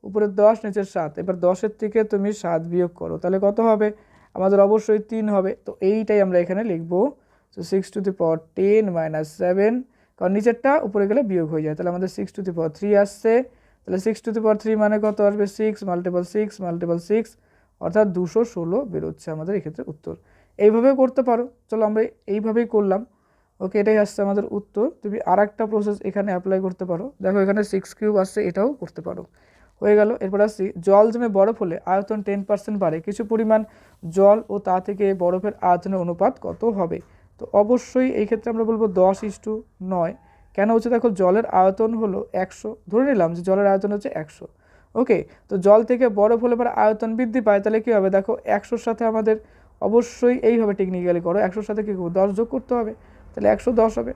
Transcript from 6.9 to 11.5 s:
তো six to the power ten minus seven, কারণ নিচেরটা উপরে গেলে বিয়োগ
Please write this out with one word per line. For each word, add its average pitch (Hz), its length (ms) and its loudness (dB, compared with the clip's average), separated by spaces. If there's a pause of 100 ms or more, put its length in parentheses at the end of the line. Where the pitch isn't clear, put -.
তো 196 60 -16 (120)
six 190 100 0 (120)
to 214 140 -6
the 190 120 -2
power 160 200 0 (180)
ten 202 260 4 (140)
minus 156 300 -4 (140)
seven, 196 320 2 (440)
কারণ 185 200 -2
নিচেরটা 233 340 0 (160)
উপরে 202 220 0
গেলে 240 120 2 (100)
বিয়োগ 170 220 0